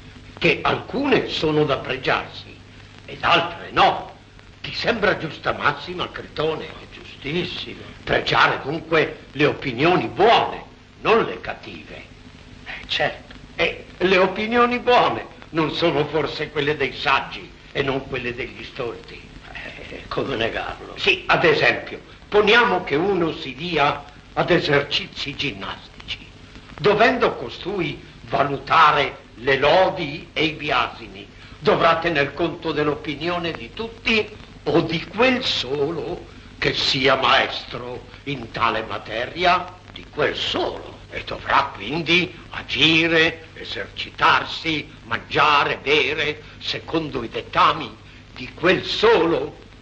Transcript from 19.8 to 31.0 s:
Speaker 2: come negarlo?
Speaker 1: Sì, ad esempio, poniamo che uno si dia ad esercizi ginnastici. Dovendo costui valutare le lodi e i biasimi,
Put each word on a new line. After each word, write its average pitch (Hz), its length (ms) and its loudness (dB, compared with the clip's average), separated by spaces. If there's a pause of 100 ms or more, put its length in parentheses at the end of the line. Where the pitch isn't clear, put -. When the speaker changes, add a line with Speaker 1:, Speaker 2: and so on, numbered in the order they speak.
Speaker 2:
come 131 260 -4
negarlo? 98 600 -4
Speaker 1:
Sì, - 300 0
ad 165 180 2
esempio, 123 560 2 (280)
poniamo 208 540 6
che 139 140 -2
uno 170 380 2
si 131 200 -10
dia 147 480 0 (300)
ad 156 180 0
esercizi 147 880 0
ginnastici. - 880 -10 (520)
Dovendo 220 560 4
costui 151 680 -6 (200)
valutare 143 960 2 (160)
le 127 240 2
lodi 160 720 2
e 147 120 0
i 156 80 -2
biasimi, 120 720 -4 (340)